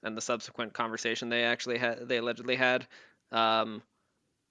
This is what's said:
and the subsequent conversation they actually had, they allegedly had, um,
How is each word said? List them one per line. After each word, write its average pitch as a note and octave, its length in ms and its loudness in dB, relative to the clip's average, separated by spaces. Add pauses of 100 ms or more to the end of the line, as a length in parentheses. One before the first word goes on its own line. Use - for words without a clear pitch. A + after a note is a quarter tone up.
and A2 120 -4
the A2+ 60 -6
subsequent A#2 520 -4
conversation A2+ 560 -2
they A#2+ 140 2
actually A#2+ 340 0
had, A#2+ 300 -2
they B2 100 2
allegedly A#2+ 380 -2
had, B2+ 300 2 (460)
um, A2 500 2 (680)